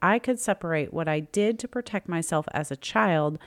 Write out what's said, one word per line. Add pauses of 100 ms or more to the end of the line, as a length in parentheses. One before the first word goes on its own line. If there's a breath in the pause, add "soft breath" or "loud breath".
I
could
separate
what
I
did
to
protect
myself
as
a
child